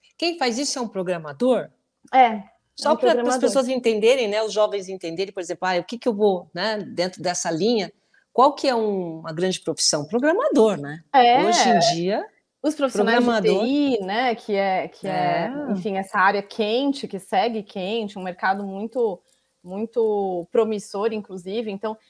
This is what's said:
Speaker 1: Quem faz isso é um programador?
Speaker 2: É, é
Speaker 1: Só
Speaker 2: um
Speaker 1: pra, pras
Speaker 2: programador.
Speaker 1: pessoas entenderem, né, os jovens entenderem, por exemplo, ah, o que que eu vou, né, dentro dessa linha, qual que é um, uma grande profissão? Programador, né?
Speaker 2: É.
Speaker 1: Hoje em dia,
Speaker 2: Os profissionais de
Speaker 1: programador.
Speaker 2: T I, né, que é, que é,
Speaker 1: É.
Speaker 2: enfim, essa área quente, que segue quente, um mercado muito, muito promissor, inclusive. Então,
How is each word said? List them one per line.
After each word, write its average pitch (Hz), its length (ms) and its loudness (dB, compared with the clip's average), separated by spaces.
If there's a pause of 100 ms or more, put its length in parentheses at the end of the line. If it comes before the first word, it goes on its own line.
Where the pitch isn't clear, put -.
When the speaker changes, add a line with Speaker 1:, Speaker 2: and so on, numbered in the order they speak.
(180)
Speaker 1:
Quem 339 180 -2
faz 247 220 -2
isso 285 220 -4
é - 20 -4
um 220 60 -6
programador? 175 840 -2 (420)
Speaker 2:
É, 262 140 4
é 214 180 -2 (320)
Speaker 1:
Só 294 160 2
Speaker 2:
um - 40 0
Speaker 1:
pra, - 60 -6
pras 349 120 6
Speaker 2:
programador. 247 260 0
Speaker 1:
pessoas 240 280 2
entenderem, 240 580 2
né, 208 160 0
os 214 100 -4
jovens 202 360 0
entenderem, 185 440 -6
por 190 80 -8
exemplo, 175 280 -4
ah, 180 100 0
o 175 60 -2
que - 120 -10
que 247 120 -4
eu 233 40 2
vou, 196 400 0
né, 208 260 -2
dentro 175 440 -4
dessa 180 260 -2
linha, 190 440 0 (400)
qual 277 200 6
que 277 140 -4
é 262 80 2
um, 190 460 -2
uma 160 120 -10
grande 180 280 -2
profissão? 147 440 0
Programador, 247 720 2
né? 143 360 -10
Speaker 2:
É. 254 340 6
Speaker 1:
Hoje - 220 4
em 214 100 6 (160)
dia, 196 320 -2 (340)
Speaker 2:
Os 302 140 0
profissionais 233 460 2
de 240 40 4
Speaker 1:
programador. 214 400 2
Speaker 2:
T 254 60 0
I, 277 300 2
né, 220 340 -2
que 208 220 -6
é, 190 320 0
que - 180 -14
é, 180 460 -2 (160)
Speaker 1:
É. - 40 0
Speaker 2:
enfim, 190 240 -4
essa 196 220 -4
área 196 240 2
quente, 240 640 -2
que 190 140 -10
segue 220 420 -2
quente, 202 560 -8
um 185 60 -10
mercado 196 400 -4
muito, 202 580 -4 (400)
muito 202 880 -4
promissor, 214 640 -2
inclusive. 202 580 -8
Então, 214 260 -6 (140)